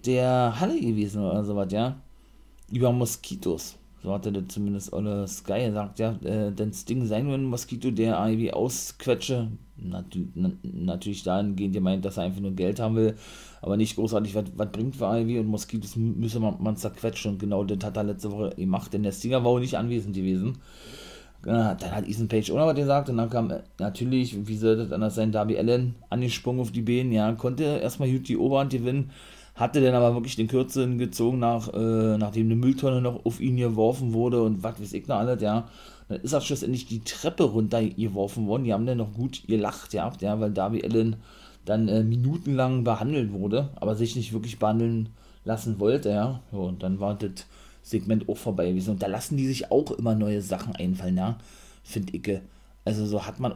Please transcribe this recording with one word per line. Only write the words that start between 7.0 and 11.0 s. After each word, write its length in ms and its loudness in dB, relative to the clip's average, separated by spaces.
sei 160 0
nur 100 0
ein 120 0
Moskito, 460 -4
der 320 2
irgendwie 300 0
ausquetsche. 960 -2
Natu-, 560 -6
na-, 280 0
natürlich 600 -4